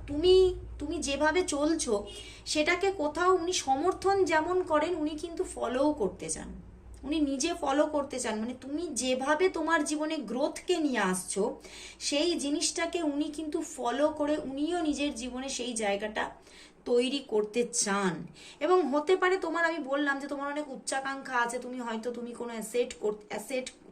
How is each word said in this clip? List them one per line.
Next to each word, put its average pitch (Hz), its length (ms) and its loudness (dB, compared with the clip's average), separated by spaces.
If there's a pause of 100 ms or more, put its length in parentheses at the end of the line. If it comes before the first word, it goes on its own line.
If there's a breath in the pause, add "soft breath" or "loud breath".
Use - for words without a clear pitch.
তুমি, 359 480 6 (240)
তুমি 339 200 -4
যেভাবে 294 440 2
চলছো 294 640 0 (380 loud breath)
সেটাকে 370 460 2
কোথাও 349 460 4
উনি 349 160 0
সমর্থন 370 720 2
যেমন 330 380 2
করেন, 311 320 2
উনি 302 160 -2
কিন্তু 339 340 -6
ফলোও 262 480 0
করতে 185 380 -2
চান, - 180 -8 (540)
উনি 302 180 0
নিজে 277 400 0
ফলো 294 260 4
করতে 277 340 -2
চান। 220 200 -2
মানে, 240 200 -4
তুমি 294 260 -6
যেভাবে 262 600 2
তোমার 330 360 2
জীবনে 311 320 -2
গ্রোথকে 294 640 -2
নিয়ে 269 200 0
আসছো, 190 440 0 (560 loud breath)
সেই 320 360 2
জিনিসটাকে 330 680 0
উনি 294 220 0
কিন্তু 320 380 -6 (140)
ফলো 254 320 2
করে 302 360 0
উনিও 302 380 -2
নিজের 285 320 0
জীবনে 247 340 -6
সেই 247 240 -6
জায়গাটা 214 580 -2 (540 loud breath)
তৈরি 254 440 2
করতে 214 440 2
চান। 196 420 0 (460 loud breath)
এবং 320 320 4
হতে 294 240 4
পারে 370 200 4
তোমার, 330 280 0
আমি 330 140 2
বললাম 277 400 0
যে 285 80 -8
তোমার 285 220 -6
অনেক 294 200 -4
উচ্চাকাঙ্ক্ষা 269 680 -4
আছে, 240 200 0
তুমি 247 220 -8
হয়তো, 233 300 -4
তুমি 233 220 -8
কোনো 240 200 -8
অ্যাসেট 240 480 -2
কর-, 214 280 -2
অ্যাসেট 254 420 -4 (220)